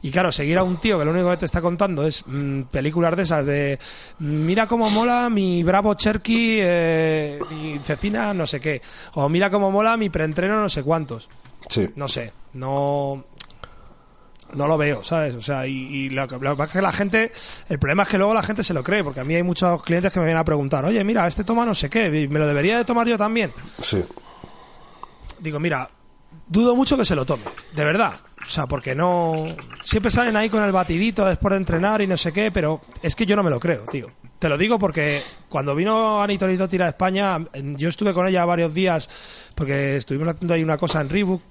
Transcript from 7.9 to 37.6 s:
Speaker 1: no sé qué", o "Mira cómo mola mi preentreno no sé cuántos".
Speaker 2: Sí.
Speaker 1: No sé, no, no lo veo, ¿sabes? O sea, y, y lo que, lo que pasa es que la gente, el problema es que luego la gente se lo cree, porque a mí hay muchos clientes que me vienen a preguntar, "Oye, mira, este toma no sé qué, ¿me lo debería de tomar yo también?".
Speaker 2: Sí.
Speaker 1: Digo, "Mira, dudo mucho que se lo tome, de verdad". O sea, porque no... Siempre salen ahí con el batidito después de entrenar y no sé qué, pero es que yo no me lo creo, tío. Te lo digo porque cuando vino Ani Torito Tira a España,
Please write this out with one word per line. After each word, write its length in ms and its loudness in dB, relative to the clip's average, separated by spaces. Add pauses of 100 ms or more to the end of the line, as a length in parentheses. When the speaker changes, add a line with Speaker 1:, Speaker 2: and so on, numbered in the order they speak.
Speaker 1:
no 120 0
sé 140 -4
qué", 220 -4 (320)
o 160 0
"Mira 200 2
cómo 200 2
mola 260 2
mi 140 0
preentreno 500 0
no 80 0
sé 140 -2
cuántos". 480 -2 (380)
Speaker 2:
Sí. 280 0
Speaker 1:
No 100 -4
sé, 260 -4 (200)
no, 720 -2 (1300)
no 140 -2
lo 100 2
veo, 240 0
¿sabes? 320 -2
O 80 -10
sea, 240 -4
y, 60 -6
y 380 -6
lo 180 -4
que, 100 -10
lo 140 -2
que 40 -2
pasa 80 -2
es 100 -8
que 80 2
la 100 2
gente, 400 0 (360)
el 120 -2
problema 240 2
es 40 -2
que 100 2
luego 160 4
la 80 2
gente 200 -4
se 100 0
lo 120 -2
cree, 180 0
porque 160 -6
a 60 -6
mí 100 0
hay 80 2
muchos 400 2
clientes 300 2
que 80 0
me 60 2
vienen 140 2
a 40 0
preguntar, 400 0
"Oye, 180 2
mira, 240 2
este 160 -2
toma 240 2
no 80 0
sé 160 -2
qué, 180 2 (220)
¿me 80 2
lo 80 4
debería 320 2
de 60 2
tomar 240 2
yo 100 2
también?". 320 0 (320)
Speaker 2:
Sí. 180 0 (1400)
Speaker 1:
Digo, 200 -4
"Mira, 280 -2 (600)
dudo 260 6
mucho 220 4
que 80 2
se 100 2
lo 100 0
tome, 180 -2 (320)
de 100 0
verdad". 300 2 (320)
O 20 -16
sea, 180 -4
porque 280 -4
no... 500 0 (380)
Siempre 300 0
salen 240 2
ahí 120 2
con 140 2
el 80 2
batidito 560 2
después 240 2
de 60 4
entrenar 440 0
y 60 2
no 100 0
sé 160 -2
qué, 200 0
pero 280 0 (220)
es 140 -2
que 100 0
yo 80 4
no 80 4
me 80 4
lo 80 0
creo, 320 0
tío. 180 -6 (300)
Te 100 0
lo 80 2
digo 220 2
porque 420 0 (280)
cuando 260 -2
vino 480 2
Ani 160 0
Torito 300 0
Tira 180 2
a 40 0
España, 480 0 (380)